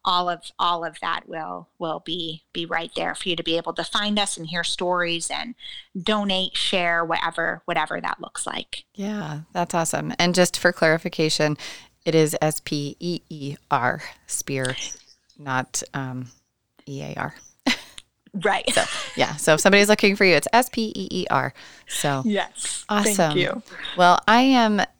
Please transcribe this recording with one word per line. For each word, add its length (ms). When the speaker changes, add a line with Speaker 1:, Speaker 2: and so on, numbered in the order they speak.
Speaker 1:
all 240
of, 300
all 260
of 160
that 260
will, 400
will 280
be, 380
be 120
right 300
there 200
for 120
you 80
to 80
be 140
able 160
to 100
find 360
us 180
and 100
hear 160
stories 680
and 260
donate, 540
share, 480
whatever, 640
whatever 340
that 220
looks 240
like. 480
Speaker 2:
Yeah, 480
that's 220
awesome. 460
And 160
just 220
for 140
clarification, 840
it 100
is 260
S 200
P 380
E 300
E 260
R, 300
Spear, 480
not, 460
um, 340
E 140
A 160
R. 180
<laughs> 80
Speaker 1:
Right. 380
Speaker 2:
So, 80
yeah. 200
So 180
if 60
somebody's 300
looking 260
for 100
you, 80
it's 180
S 160
P 280
E 160
E 180
R. 240
So 380
Speaker 1:
Yes. 640
Speaker 2:
awesome. 440
Speaker 1:
Thank 20
you. 260
Speaker 2:
Well, 320
I 140
am 400